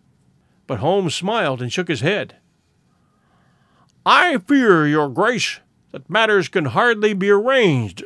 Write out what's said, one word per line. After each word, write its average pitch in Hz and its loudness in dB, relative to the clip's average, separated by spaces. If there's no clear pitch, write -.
But 123 -6
Holmes 175 -2
smiled 175 -4
and 123 -8
shook 180 -6
his 143 -4
head. 170 -4
"I 285 2
fear, 202 2
your 147 0
grace, 202 -4
that - -18
matters 208 2
can 175 -2
hardly 214 0
be 196 0
arranged 202 2